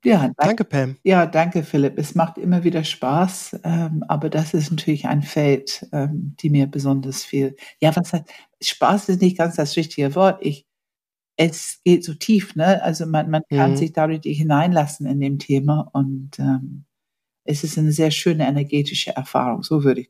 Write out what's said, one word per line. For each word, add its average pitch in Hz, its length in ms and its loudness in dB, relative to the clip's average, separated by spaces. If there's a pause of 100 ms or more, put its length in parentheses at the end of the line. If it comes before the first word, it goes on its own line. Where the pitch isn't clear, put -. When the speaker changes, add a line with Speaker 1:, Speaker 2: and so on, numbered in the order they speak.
Speaker 1:
Ja, 214 180 6
dank-, 131 160 -2
Speaker 2:
Danke, 202 280 2
Pam. 135 380 -2
Speaker 1:
ja, 180 240 4
danke, 165 360 0
Philipp. 139 360 0
Es 147 160 -6
macht - 240 -2
immer 180 240 2
wieder 170 200 0
Spaß, 156 800 -2
ähm, 165 440 -2
aber 151 240 -2
das 156 240 -2
ist 151 160 0
natürlich 151 340 -2
ein 147 160 0
Feld, 143 720 -2
ähm, 147 480 -4
die 160 100 -2
mir 143 160 4
besonders 139 580 -2
viel, 135 320 -2 (240)
ja, 156 160 2
was 175 160 -2
heißt, 160 140 -6 (380)
Spaß 190 460 0
ist 185 120 2
nicht 180 160 4
ganz 165 200 -2
das 147 200 -2
richtige 147 380 -2
Wort. 185 280 4
Ich, 147 220 -6 (720)
es - 480 -2
geht 175 180 4
so 156 120 -8
tief, 202 400 0
ne? 170 260 2
Also 165 240 -4
man, 156 240 -2
man 156 220 0
kann 139 200 4
Speaker 2:
Mhm. 135 60 0
Speaker 1:
sich 156 160 -2
dadurch 156 300 0
nicht 147 160 -4
hineinlassen 156 680 2
in 135 140 -2
dem 139 180 -2
Thema 143 440 0 (120)
und, 135 460 -4
ähm, 135 460 -4 (640)
es 147 160 -4
ist 156 140 -6
eine 156 140 2
sehr 156 200 2
schöne 156 360 0
energetische 143 680 -2
Erfahrung, 127 460 -2
so 151 220 0
würde 127 180 2
ich - 80 -14